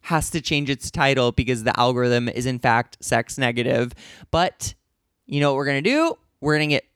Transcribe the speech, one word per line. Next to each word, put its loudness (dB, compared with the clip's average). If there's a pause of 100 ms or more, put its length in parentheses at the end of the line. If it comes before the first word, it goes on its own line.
has -2
to -4
change -2
its -6
title 2
because 0
the 0
algorithm 2
is -6
in -4
fact 0
sex -2
negative. 0 (360)
But -2 (500)
you -2
know 4
what 0
we're -2
gonna 0
do? 0 (240)
We're 2
gonna 2
get 0 (120)